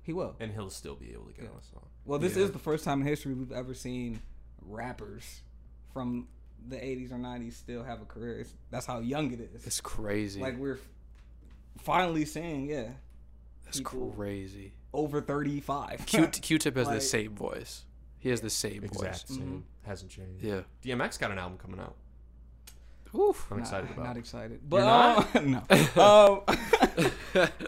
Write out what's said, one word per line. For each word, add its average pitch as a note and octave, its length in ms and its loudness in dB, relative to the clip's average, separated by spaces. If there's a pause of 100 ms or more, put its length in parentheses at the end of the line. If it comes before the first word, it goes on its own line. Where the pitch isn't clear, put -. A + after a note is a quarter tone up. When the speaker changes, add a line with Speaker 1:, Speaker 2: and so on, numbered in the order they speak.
Speaker 1:
He - 80 -10
will. D#3+ 300 -6
Speaker 2:
And A2 100 -8
he'll G#2 180 -10
still D2 260 -14
be A#1 180 -16
able A1 140 -16
to - 60 -20
get - 120 -18
Speaker 1:
Yeah. G#2+ 60 -16
Speaker 2:
on - 80 -18
a - 40 -20
song. - 220 -20 (180)
Speaker 1:
Well, C#3+ 160 -4
this F3+ 160 0
Speaker 3:
Yeah. F#3+ 80 4
Speaker 1:
is G3 80 0
the - 80 -10
first D#3 240 -4
time C#3+ 180 0
in C#3 60 0
history C#3+ 260 -4
we've B2+ 200 -8
ever B2+ 200 -8
seen B2 480 -8 (400)
rappers G#2+ 800 -14 (520)
from B2 340 -4 (400)
the B2 160 -10
eighties B2+ 300 -8
or B2 40 -8
nineties B2 380 -8
still A#2+ 280 -10
have A#2+ 180 -10
a G#2+ 40 -16
career. A2+ 360 -10
It's, A#2+ 120 -14 (160)
that's B2+ 160 -8
how B2 140 -6
young C3 320 -2
it A#2+ 80 -10
is. - 260 -14
Speaker 3:
It's - 140 -4
crazy. G#2 640 -4
Speaker 1:
Like, A#2 160 -4
we're C3+ 160 -4
f-, - 160 -16 (880)
finally E3 480 2
seeing, D3+ 440 -6
yeah, B2+ 200 -6 (720)
Speaker 3:
That's - 140 -8
Speaker 1:
people B2+ 340 -6
Speaker 3:
crazy. G2 640 -8 (180)
Speaker 1:
over D3 300 -2
thirty-five. C#3+ 840 -4
<laughs> - 0 -
Speaker 3:
Q, - 220 6
Q-Tip - 480 0
has B2 120 2
the A#2 80 0
Speaker 1:
Like G#2+ 60 0
Speaker 3:
same G#2+ 320 0
voice. - 520 -8 (340)
He - 80 -4
has A#2+ 140 2
the A2+ 80 -4
same G2+ 340 -4
Speaker 2:
Exact F#2 440 -6
Speaker 3:
voice. - 100 -10
Speaker 2:
same. F#2 100 -8
Speaker 1:
Mm-hmm. - 400 -12
Speaker 2:
Hasn't F#2 240 -12
changed. F#2 320 -14
Speaker 3:
Yeah. G2+ 200 -4 (180)
Speaker 2:
D B2+ 100 -8
M B2 80 -2
X E3 180 -4
got G#2+ 140 -4
an F#2+ 80 -6
album F2+ 180 -8
coming F#2 220 -14
out. F2+ 160 -12 (1160)
Speaker 3:
Oof. F#4+ 380 2
Speaker 2:
I'm G2+ 60 -4
Speaker 1:
Nah, A#2+ 60 -4
Speaker 2:
excited G2 280 -6
about - 140 -8
Speaker 1:
not B2 100 -8
Speaker 2:
it. A#2+ 40 -10
Speaker 1:
excited. A2+ 420 -12
Speaker 2:
You're D3+ 80 -12
Speaker 1:
But, F#3+ 160 6
Speaker 2:
not? A#3 500 8
Speaker 1:
uh, G#3+ 60 4
<laughs> D3 540 4
no. G3+ 520 12
Um, - 80 4
<laughs> - 960 2 (180)